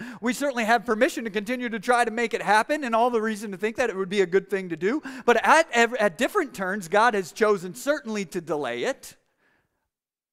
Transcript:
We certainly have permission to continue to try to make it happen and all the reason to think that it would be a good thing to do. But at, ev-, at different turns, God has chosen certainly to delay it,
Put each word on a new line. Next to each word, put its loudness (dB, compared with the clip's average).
We 0
certainly -2
have 2
permission 0
to -6
continue -4
to -4
try 2
to 0
make -2
it -4
happen 2
and -2
all 2
the 0
reason -4
to -8
think -4
that 0
it -6
would -4
be 0
a 4
good 0
thing -4
to -6
do. -2
But 6
at, 6
ev-, 4
at 0
different 0
turns, -6
God 4
has -4
chosen 0
certainly -4
to -8
delay -4
it, -6